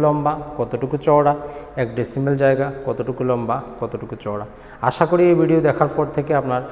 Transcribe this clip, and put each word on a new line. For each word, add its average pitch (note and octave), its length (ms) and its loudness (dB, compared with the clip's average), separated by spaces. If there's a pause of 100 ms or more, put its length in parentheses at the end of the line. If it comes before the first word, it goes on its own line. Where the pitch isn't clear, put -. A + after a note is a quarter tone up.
লম্বা, D3 280 2 (240)
কতটুকু C3+ 380 -4 (100)
চওড়া, D3 280 6 (480)
এক B2 60 -2 (100)
ডেসিমেল C#3 460 -2
জায়গা C3+ 240 2 (180)
কতটুকু B2 440 -4
লম্বা, A#2+ 280 -2 (220)
কতটুকু A2+ 440 -8
চওড়া। G#2 220 -6 (440)
আশা - 200 2
করি F3 220 4
এই E3+ 100 6
ভিডিও D#3+ 260 4
দেখার C#3+ 280 2
পর D3+ 100 0 (100)
থেকে D3 160 -2 (100)
আপনার B2+ 200 -2 (100)